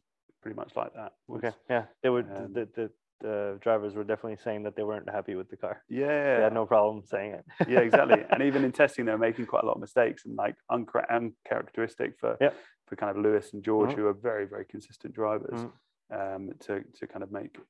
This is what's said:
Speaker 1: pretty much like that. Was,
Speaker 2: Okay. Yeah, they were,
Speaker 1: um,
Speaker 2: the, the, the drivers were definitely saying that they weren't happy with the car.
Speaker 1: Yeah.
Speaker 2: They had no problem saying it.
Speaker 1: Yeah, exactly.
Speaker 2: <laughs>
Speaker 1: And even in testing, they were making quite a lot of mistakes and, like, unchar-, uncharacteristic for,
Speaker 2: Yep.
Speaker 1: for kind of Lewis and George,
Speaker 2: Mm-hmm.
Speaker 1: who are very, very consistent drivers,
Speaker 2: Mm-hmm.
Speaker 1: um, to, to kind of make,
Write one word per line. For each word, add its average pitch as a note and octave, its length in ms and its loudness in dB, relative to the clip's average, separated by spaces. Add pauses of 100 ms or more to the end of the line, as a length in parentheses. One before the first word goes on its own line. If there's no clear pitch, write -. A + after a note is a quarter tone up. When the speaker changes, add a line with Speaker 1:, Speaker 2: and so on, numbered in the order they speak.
(420)
Speaker 1:
pretty G#2+ 140 -12
much - 200 -10
like A#2+ 200 -4
that. G#2+ 180 -14 (140)
Was, A2+ 160 -10
Speaker 2:
Okay. A2+ 120 -2 (140)
Yeah, A#2 160 0 (180)
they B2+ 60 4
were, A#2+ 120 2
Speaker 1:
um, G2 320 -8
Speaker 2:
the, A2 220 -4
the, A2 140 -6 (320)
the G#2 400 -4
drivers G#2 320 0
were G#2 100 -6
definitely G#2+ 400 -4
saying G#2+ 200 -6
that G#2 120 -6
they G#2+ 60 -4
weren't G#2 260 -4
happy G2+ 280 -6
with F#2 140 -8
the F#2+ 80 -18
car. - 300 -8
Speaker 1:
Yeah. C#3+ 500 2
Speaker 2:
They A2 60 6
had A2 100 6
no A2+ 120 0
problem G#2+ 400 4
saying G2+ 280 -6
it. - 120 -12 (240)
Speaker 1:
Yeah, B2 120 8
exactly. A#2 460 6
Speaker 2:
<laughs> - 40 0
Speaker 1:
And C3+ 100 4
even C#3 220 2
in B2+ 80 2
testing, C#3 340 2
they A2+ 60 0
were G#2+ 60 2 (120)
making A2+ 160 -4
quite - 180 0
a A2 40 -2
lot A2 80 2
of - 60 -6
mistakes - 440 2
and, A2 100 -10
like, G#2 200 -2 (160)
unchar-, A#2+ 400 0
uncharacteristic A#2 1080 -4
for, A#2 220 0
Speaker 2:
Yep. C#3 140 4 (320)
Speaker 1:
for G2+ 80 -12
kind G2+ 200 -4
of G#2 80 0
Lewis G#2 300 2
and G2+ 100 -10
George, G#2+ 280 2
Speaker 2:
Mm-hmm. G#2 100 -4
Speaker 1:
who G#2 60 4
are G2+ 60 2
very, G#2 340 -4
very G#2 180 -12
consistent - 480 -16
drivers, A2 480 -2
Speaker 2:
Mm-hmm. - 580 -12
Speaker 1:
um, F#2+ 300 -8 (120)
to, G2 220 -6 (160)
to - 60 -10
kind G2+ 160 -10
of G2 100 -12
make, - 280 -12 (100)